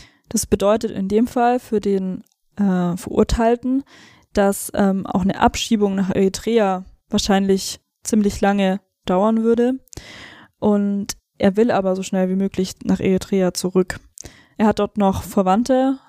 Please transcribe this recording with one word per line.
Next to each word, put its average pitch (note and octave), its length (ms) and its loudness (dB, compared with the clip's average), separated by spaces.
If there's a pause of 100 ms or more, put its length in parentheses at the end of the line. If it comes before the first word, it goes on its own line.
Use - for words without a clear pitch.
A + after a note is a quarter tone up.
(280)
Das - 180 -4
bedeutet G#3 460 0
in F#3+ 160 -4
dem A3 200 2
Fall B3 320 0
für G#3+ 200 -4
den, F#3+ 460 -4 (320)
äh, F3+ 400 0
Verurteilten, A#3+ 880 0 (480)
dass, G3 400 0
ähm, G3 340 0
auch - 140 -2
eine F#3+ 180 -2
Abschiebung G#3 560 0
nach F#3+ 140 -2
Eritrea F#3+ 720 0 (240)
wahrscheinlich G3 720 0 (240)
ziemlich G3+ 380 0
lange G3 400 0 (240)
dauern G#3+ 380 2
würde. A#3+ 360 2 (800)
Und G3+ 540 0 (240)
er G3 180 2
will A3+ 160 2
aber F#3+ 240 0
so F#3+ 80 -6
schnell F#3 240 0
wie F#3 80 -2
möglich F#3+ 380 -2 (100)
nach F#3+ 160 0
Eritrea F#3 540 0
zurück. - 480 -2 (560)
Er G#3+ 100 4
hat - 120 2
dort G3+ 180 -2
noch G3 260 0
Verwandte, B3+ 840 2